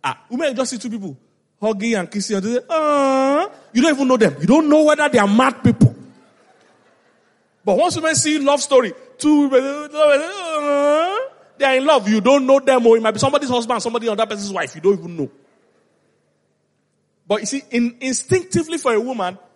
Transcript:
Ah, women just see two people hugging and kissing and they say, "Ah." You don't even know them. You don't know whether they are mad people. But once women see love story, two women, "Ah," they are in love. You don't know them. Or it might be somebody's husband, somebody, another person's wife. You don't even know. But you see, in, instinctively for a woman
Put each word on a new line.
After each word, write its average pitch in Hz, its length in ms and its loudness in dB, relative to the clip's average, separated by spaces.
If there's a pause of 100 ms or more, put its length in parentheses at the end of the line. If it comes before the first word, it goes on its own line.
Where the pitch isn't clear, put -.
Ah, - 240 -8
women 269 280 -4
just 247 160 -4
see 240 80 -10
two 240 100 -10
people 196 260 -10 (460)
hugging 220 320 -2
and 180 160 -4
kissing 208 280 -6
and 190 80 -4
they 226 100 -4
say, 247 120 -2
"Ah." 285 800 0 (260)
You 247 100 2
don't 320 100 4
even 269 140 0
know 254 100 2
them. 165 240 2
You 165 60 -2
don't 302 200 4
know 302 180 4
whether 302 220 2
they 262 120 2
are 202 80 4
mad 247 360 2
people. - 320 4 (1700)
But 196 140 0
once 330 180 0
women 320 200 -2
see 302 240 0
love 277 200 2
story, 247 340 2 (260)
two 294 300 2
women, 277 440 -2
"Ah," 302 1300 0 (400)
they 269 60 0
are 269 100 2
in 262 100 0
love. 254 240 2
You 214 120 2
don't 262 260 2
know 269 120 6
them. 262 280 2
Or 226 100 6
it 220 60 -2
might 220 80 0
be 214 80 -8
somebody's 277 300 0
husband, 233 340 -4
somebody, 233 240 -6
another 220 180 -2
person's 202 260 -10
wife. 170 220 -6
You 165 80 -18
don't 190 160 2
even 170 180 -14
know. 139 140 -6 (2000)
But 214 160 -2
you 220 40 -10
see, 277 260 -8
in, 240 300 -2
instinctively 330 760 -4
for 262 160 -2
a 214 60 2
woman 214 380 -6 (180)